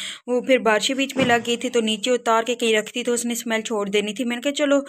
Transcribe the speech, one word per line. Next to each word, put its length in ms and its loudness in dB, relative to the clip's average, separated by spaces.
वो 120 0
फिर 180 4
बारिशें 380 2
बीच 200 -2
में 80 2
लग 200 2
गई 120 -2
थी, 140 -4
तो 100 2
नीचे 300 0
उतार 340 2
के 100 -2
कहीं 220 2
रखती, 260 -2
तो 120 0
उसने 200 -4
smell 280 -2
छोड़ 260 -4
देनी 260 0
थी। 100 -4
मैंने 180 -4
कहा, 100 0
"चलो, 360 2